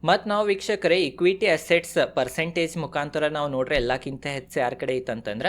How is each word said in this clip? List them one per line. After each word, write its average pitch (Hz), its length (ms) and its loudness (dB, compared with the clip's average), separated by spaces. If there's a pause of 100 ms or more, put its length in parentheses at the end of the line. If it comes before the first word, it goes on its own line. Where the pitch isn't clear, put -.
ಮತ್ 180 240 2
ನಾವು 208 200 0
ವೀಕ್ಷಕರೇ 190 560 2
ಇಕ್ವಿಟಿ 190 440 2
ಅಸೆಟ್ಸ್ 165 680 2
ಪರ್ಸೆಂಟೇಜ್ 165 640 -2
ಮುಖಾಂತರ 151 500 -2
ನಾವು 151 200 -2
ನೋಡ್ರೆ 131 280 0
ಎಲ್ಲಕ್ಕಿಂತ 131 520 -2
ಹೆಚ್ಚು 139 320 -4
ಯಾರ 127 140 2
ಕಡೆ 131 220 -4
ಐತಂತಂದ್ರ 117 540 -4